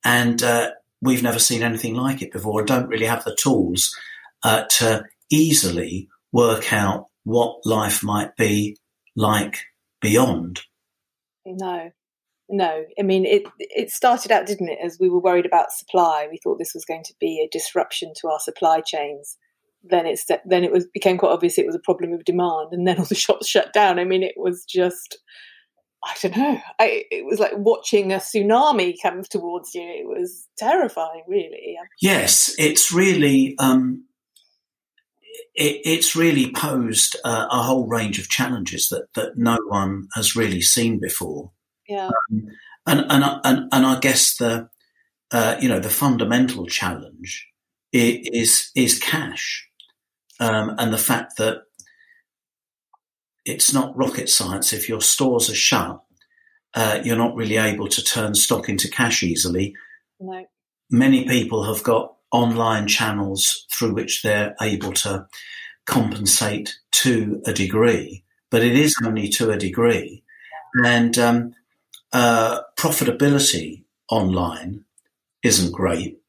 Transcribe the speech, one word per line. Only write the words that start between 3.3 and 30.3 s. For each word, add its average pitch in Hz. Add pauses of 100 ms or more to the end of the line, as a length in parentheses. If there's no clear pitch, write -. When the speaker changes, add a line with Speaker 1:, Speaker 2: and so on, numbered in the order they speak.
Speaker 1:
tools, 92 (480)
uh, 110 (140)
to 113 (260)
easily 101 (240)
work 117
out 101 (180)
what 117
life 107
might 104
be 104 (400)
like 107 (420)
beyond. 104 (840)
Speaker 2:
No, 180 (580)
no. 165 (140)
I 202
mean, 190
it, 202 (140)
it -
started 247
out, 185
didn't 196
it, -
as 170
we 185
were 180
worried 180
about 175
supply. 160
We 165
thought -
this 170
was 165
going 165
to -
be 160
a 156
disruption -
to 165
our 156
supply 160
chains. 147 (460)
Then 175
it's, - (200)
then 180
it -
was, 180
became 190
quite 190
obvious 175
it -
was 165
a -
problem 175
of 165
demand, 170
and 175
then 175
all 175
the 202
shops -
shut -
down. 196
I 180
mean, 185
it 185
was 180
just, 180 (880)
I -
don't 180
know. 269 (180)
I, 220
it -
was 180
like -
watching 202
a 190
tsunami 214
come 185
towards 175
you. 175
It 175
was - (120)